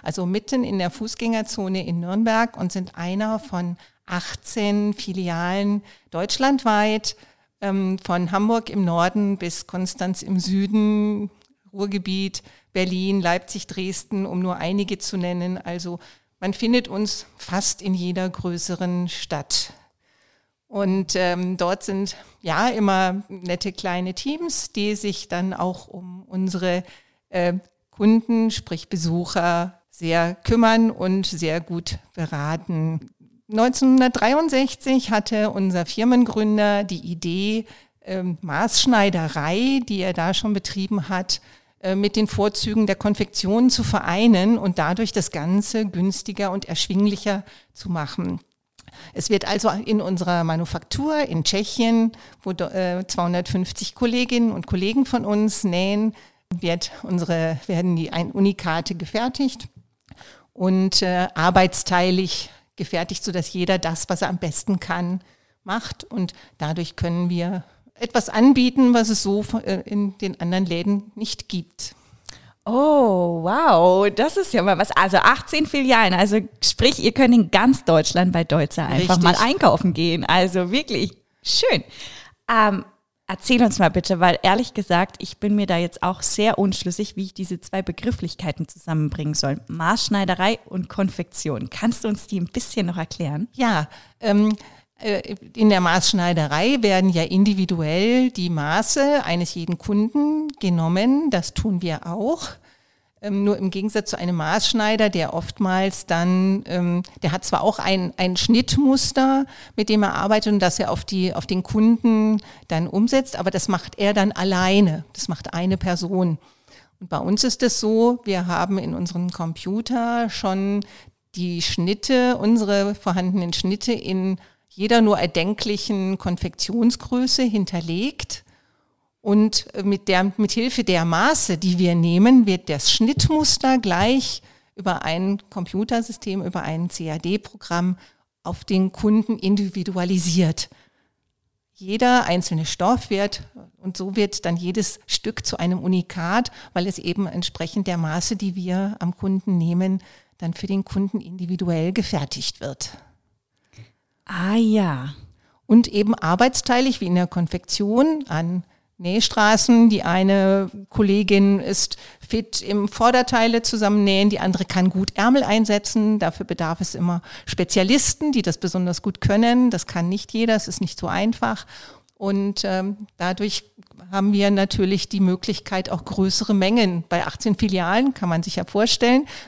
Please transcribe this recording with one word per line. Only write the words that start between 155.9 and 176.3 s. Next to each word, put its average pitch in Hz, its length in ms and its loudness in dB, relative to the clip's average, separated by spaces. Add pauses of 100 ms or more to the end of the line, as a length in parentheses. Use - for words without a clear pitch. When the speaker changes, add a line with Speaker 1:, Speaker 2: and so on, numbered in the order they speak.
Speaker 1:
arbeitsteilig 247 840 2
wie 196 60 -2
in 175 100 2
der 180 100 4
Konfektion 214 1040 0
an 170 340 -2 (360)
Nähstraßen. 220 920 4
Die 208 140 2
eine 190 640 4 (180)
Kollegin 196 720 4
ist - 380 -2 (300)
fit - 360 -4
im 202 240 -2
Vorderteile 233 760 2
zusammennähen, 208 680 4
die 202 80 -2
andere 185 260 -2
kann 185 260 2
gut 190 260 -2
Ärmel 247 260 4
einsetzen. 214 800 2
Dafür 165 260 -2
bedarf 170 340 -4
es - 140 -4
immer 175 280 -2 (220)
Spezialisten, 208 880 2
die 247 120 2
das 170 160 -2
besonders 180 440 -2
gut - 180 -6
können. 233 500 4
Das 180 160 -4
kann 170 220 -4
nicht 196 240 -6
jeder, 226 220 0
es 208 140 -2
ist 175 120 -6
nicht - 200 -6
so - 80 -6
einfach. 220 580 -2 (480)
Und, 196 500 -4
ähm, 196 520 -4
dadurch 185 480 -4 (480)
haben 196 200 2
wir 202 180 4
natürlich 196 580 0
die 196 120 -2
Möglichkeit, 185 720 -2
auch 180 140 -6
größere 190 480 0